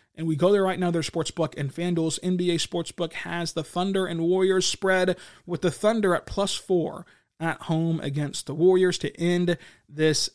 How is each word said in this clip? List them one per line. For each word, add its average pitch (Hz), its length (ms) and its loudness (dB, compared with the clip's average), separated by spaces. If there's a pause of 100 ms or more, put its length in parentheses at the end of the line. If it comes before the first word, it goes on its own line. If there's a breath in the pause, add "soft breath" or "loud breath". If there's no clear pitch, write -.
(140)
And 165 120 -6
we 160 80 0
go 175 160 4
there 202 140 4
right 185 140 0
now, 180 120 0
their 170 120 0
sportsbook, 156 560 -4
and 143 120 -4
FanDuel's 170 520 -2
N 180 160 0
B 175 140 0
A 165 40 0
Sportsbook 165 560 -6
has 170 400 -6
the 160 100 -4
Thunder 190 440 -2
and 165 160 -4
Warriors 185 420 2
spread, 185 540 2 (260 loud breath)
with 175 160 -6
the 180 100 2
Thunder 208 440 2
at - 100 -2
plus 196 300 -4
four 175 500 -2 (340 soft breath)
at 160 220 -4
home 165 400 0
against 143 460 -6
the 160 80 -8
Warriors 185 420 4
to - 240 -6
end 175 380 2 (320 loud breath)
this 151 440 0